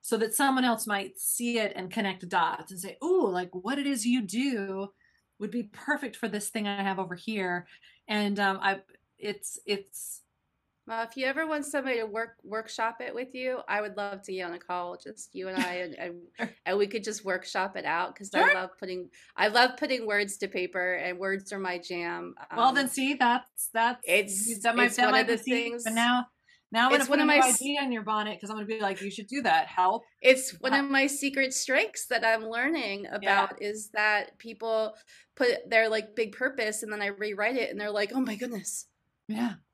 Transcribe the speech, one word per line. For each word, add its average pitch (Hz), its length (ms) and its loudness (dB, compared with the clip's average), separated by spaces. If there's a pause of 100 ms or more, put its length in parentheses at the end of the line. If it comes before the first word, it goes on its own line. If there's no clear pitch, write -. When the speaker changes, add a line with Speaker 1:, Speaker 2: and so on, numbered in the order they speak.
Speaker 1:
so - 160 -2
that 226 180 0
someone 262 300 4
else 226 220 0
might 196 320 -2
see 240 400 -2
it 202 160 0
and 185 160 -8
connect 190 380 -2
dots 165 420 0
and 185 80 -14
say, 185 240 -10
"Ooh, 339 260 4
like, 180 240 -2
what 220 260 -2
it 277 80 0
is 254 180 -2
you 247 160 4
do 196 680 -2 (500)
would 208 120 -6
be 240 120 -4
perfect 269 520 -6
for - 120 -6
this 208 220 -4
thing 208 180 -4
I 202 160 -4
have 190 160 -2
over 180 160 -4
here." 180 520 -4 (400)
And, 208 320 0
um, 196 220 2
I, 196 200 0 (360)
it's, - 480 -8
it's - 580 -6 (600)
Speaker 2:
Well, 226 220 -4
if 226 80 -16
you 262 100 -2
ever 277 220 -2
want 302 180 -2
somebody 262 340 -2
to 220 60 -2
work, 220 380 -6
workshop 220 560 -4
it 247 160 -8
with 254 180 -8
you, 254 360 -4
I 208 120 0
would 208 140 -6
love 202 280 -6
to 196 100 -10
get 185 140 -6
on 170 60 -8
a 175 60 -10
call, 175 380 -6
just - 360 -16
you 185 140 -8
and 190 100 -6
I, 180 180 -2
and, 180 200 -6
and, 175 260 -10 (160)
Speaker 1:
<laughs> - 20 -20
Sure. 226 160 -6 (100)
Speaker 2:
and 185 120 0
we 208 100 4
could 208 180 -4
just 214 180 -8
workshop 190 540 -4
it 175 80 -8
out, 165 320 -2
'cause 202 180 -16
I 349 80 6
Speaker 1:
Sure. 554 100 6
Speaker 2:
love 185 240 -2
putting, 185 320 -8 (280)
I 202 100 4
love 240 300 6
putting 254 280 -2
words 208 340 0
to 202 100 -4
paper, 180 460 -2
and 180 240 -4
words 196 340 -4
are 196 60 -6
my 180 200 -4
jam. 175 560 -6 (200)
Speaker 1:
Well, 247 180 6
then 269 140 2
Speaker 2:
Um, - 20 -2
Speaker 1:
see, 269 260 0
that's, - 580 0
that's, 233 300 2
Speaker 2:
it's, 202 580 0
Speaker 1:
that 233 140 2
might, 240 200 4
Speaker 2:
it's - 20 -4
Speaker 1:
that 247 120 6
Speaker 2:
one - 20 6
Speaker 1:
might 262 120 6
Speaker 2:
of - 40 0
the 233 100 4
Speaker 1:
be, - 0 -
see, 240 460 -2
but 220 100 -2
Speaker 2:
things - 0 -
Speaker 1:
now 240 340 4 (460)
now 233 140 6
I'm 269 40 6
gonna 285 140 6
Speaker 2:
It's - 20 -6
Speaker 1:
put 277 80 4
Speaker 2:
one 302 40 6
Speaker 1:
a - 20 6
Speaker 2:
of 302 60 6
Speaker 1:
new 294 100 8
Speaker 2:
my - 0 -
s- 262 120 8
Speaker 1:
I - 40 6
D 285 260 0
on 269 140 0
your 220 100 -4
bonnet 214 380 -2
'cause 208 80 -10
I'm 214 80 -8
gonna 214 80 -6
be 220 140 -4
like, 196 220 0
"You 196 100 -6
should 202 160 -10
do 269 160 -4
that. 156 240 4
Help." 190 440 0 (100)
Speaker 2:
It's 262 400 4
one 262 120 0
Speaker 1:
Yeah. 277 120 4
Speaker 2:
of 277 40 -6
my 269 180 4
secret 269 460 -2
strengths 302 540 -2
that 233 180 0
I'm 226 200 2
learning 226 600 -2 (120)
Speaker 1:
Yeah. 196 280 4
Speaker 2:
about - 140 -10
is 214 300 -6
that 208 480 0
people 220 580 -4 (380)
put 240 340 2
their, 226 200 6
like, 214 260 -2
big 220 200 -2
purpose 240 460 -2
and 214 100 -8
then 208 100 -4
I 202 60 -2
rewrite 208 500 -2
it 226 120 0
and 196 100 -6
they're 208 120 -4
like, 208 220 0
"Oh 269 80 2
my 220 140 -2
goodness." 226 520 -8 (400)
Speaker 1:
Yeah. 214 280 -2 (180)